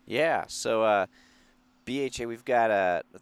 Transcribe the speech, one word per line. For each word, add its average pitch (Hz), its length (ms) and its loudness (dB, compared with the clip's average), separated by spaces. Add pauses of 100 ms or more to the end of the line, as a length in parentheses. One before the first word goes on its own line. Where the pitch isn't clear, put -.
Yeah, 139 420 -2
so, 113 360 -2
uh, 101 240 2 (760)
B 131 160 -6
H 131 180 -6
A, 117 80 -6
we've 117 180 -12
got, 117 240 4
uh, 95 320 2 (200)